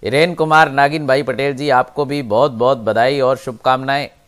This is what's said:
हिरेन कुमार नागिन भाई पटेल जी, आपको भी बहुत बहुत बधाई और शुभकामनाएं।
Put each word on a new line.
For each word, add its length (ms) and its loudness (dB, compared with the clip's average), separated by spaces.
हिरेन 320 0
कुमार 360 2
नागिन 360 0
भाई 160 2
पटेल 320 -4
जी, 160 -6
आपको 340 0
भी 200 -6
बहुत 300 0
बहुत 260 2
बधाई 400 0
और 160 0
शुभकामनाएं। 720 -4